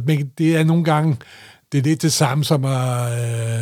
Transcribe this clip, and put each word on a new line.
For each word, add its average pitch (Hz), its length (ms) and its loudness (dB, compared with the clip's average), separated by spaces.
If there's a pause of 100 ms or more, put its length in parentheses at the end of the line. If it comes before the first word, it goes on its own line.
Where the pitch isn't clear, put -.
men 143 320 0
det 165 200 2
er 160 60 2
nogle 165 200 2
gange, 156 340 2 (540)
det 143 60 0
er 139 40 4
lidt 156 200 0
det 156 120 0
samme 143 300 0
som 139 220 0
at, 127 460 -2 (500)